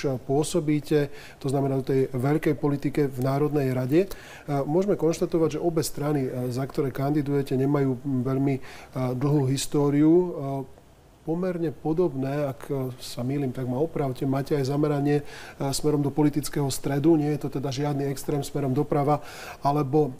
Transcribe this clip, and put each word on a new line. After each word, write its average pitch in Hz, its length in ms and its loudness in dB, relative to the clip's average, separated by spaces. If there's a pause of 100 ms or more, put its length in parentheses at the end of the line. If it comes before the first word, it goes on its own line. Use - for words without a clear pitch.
a, - 80 0
pôsobíte, 147 960 0 (240)
to 135 160 -2
znamená 139 240 0
o 127 80 -2
tej 135 240 2
veľkej 143 480 0
politike 143 480 0
v 131 160 -4
Národnej 139 480 2
rade, 131 400 2 (400)
a, 143 160 0
môžeme 180 320 2
konštatovať, 160 640 0
že - 20 -2
obe 165 220 0
strany, 143 400 -2
a, 127 240 -4
za 127 160 -2
ktoré 135 240 -2
kandidujete, 143 640 0
nemajú, 135 480 2
m, 131 240 -2
veľmi, 135 300 2 (420)
a, 127 160 -2
dlhú 139 320 2
históriu, 143 640 2
a, 160 640 0 (520)
pomerne 170 480 -2
podobné, 143 800 0
ak, - 160 -14
e, 131 320 -2
sa - 240 -8
mýlim, 139 240 -2
tak 127 160 -6
ma 123 160 -2
opravte, 139 480 -2
máte 135 240 0
aj 139 160 0
zameranie, 147 560 2
e, - 480 -6
smerom 147 320 2
do 139 80 0
politického 147 560 2
stredu, 143 480 2
nie 147 160 2
je 143 160 -4
to 131 80 -6
teda 135 160 -4
žiadny 139 400 -2
extrém 143 320 -4
smerom 135 320 -2
doprava 147 480 2 (400)
alebo, 143 540 2